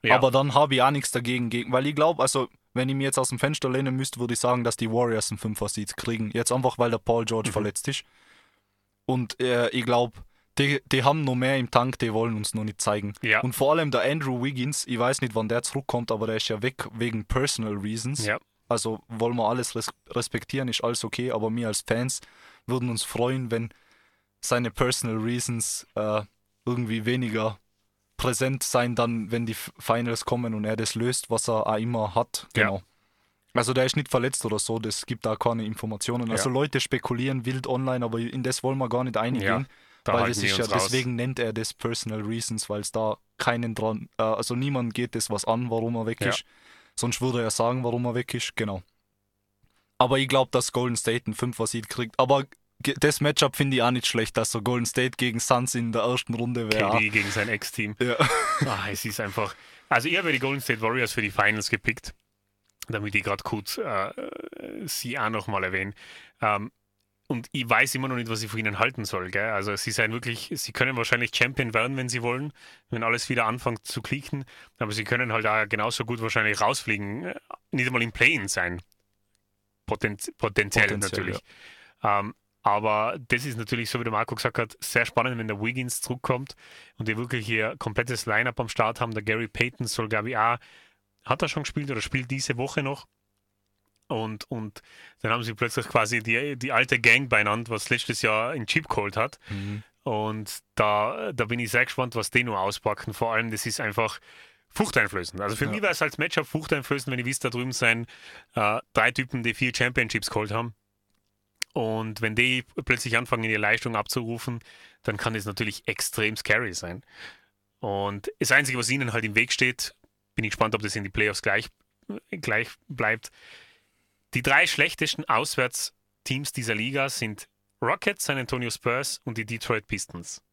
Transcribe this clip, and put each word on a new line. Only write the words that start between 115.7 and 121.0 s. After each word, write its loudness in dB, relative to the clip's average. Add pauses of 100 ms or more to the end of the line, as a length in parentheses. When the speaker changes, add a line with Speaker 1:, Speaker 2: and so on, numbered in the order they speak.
Speaker 1:
extrem -2
scary 2
sein. -8 (760)
Und -4
das 2
Einzige, 2
was -2
ihnen 0
halt -2
im -2
Weg 2
steht, 0 (420)
bin 0
ich -2
gespannt, 2
ob 0
das -4
in -4